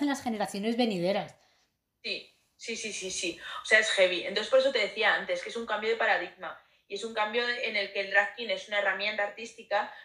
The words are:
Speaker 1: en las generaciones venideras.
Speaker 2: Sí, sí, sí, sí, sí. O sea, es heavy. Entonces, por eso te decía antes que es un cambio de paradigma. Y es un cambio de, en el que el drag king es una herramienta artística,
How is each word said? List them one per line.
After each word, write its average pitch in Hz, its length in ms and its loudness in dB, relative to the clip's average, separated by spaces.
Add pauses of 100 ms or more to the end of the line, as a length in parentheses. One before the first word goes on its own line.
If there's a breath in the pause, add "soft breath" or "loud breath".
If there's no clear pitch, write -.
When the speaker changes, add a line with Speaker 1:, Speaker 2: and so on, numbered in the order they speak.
Speaker 1:
en 294 60 2
las 277 140 -2
generaciones 214 560 -2
venideras. 196 580 0 (680)
Speaker 2:
Sí, 196 320 -10 (220)
sí, - 180 -8
sí, 214 160 -8
sí, 185 200 -8
sí. 170 280 -6 (240 loud breath)
O - 20 -14
sea, 220 140 6
es 214 120 2
heavy. 180 340 4
Entonces, 202 240 -2
por 262 100 8
eso 269 120 6
te 240 80 0
decía 202 360 2
antes - 260 -2
que 220 80 -10
es 202 60 -10
un 233 100 -4
cambio 220 240 -2
de 226 60 2
paradigma. 180 640 0 (280 soft breath)
Y 202 80 -8
es 208 80 -8
un 226 120 -8
cambio 220 320 0
de, - 200 -2
en 220 100 -2
el 202 160 -2
que 202 80 -2
el 196 100 -6
drag 202 240 4
king 233 140 -6
es 190 180 -4
una 208 100 -2
herramienta 202 460 0
artística, 214 680 -4 (140 loud breath)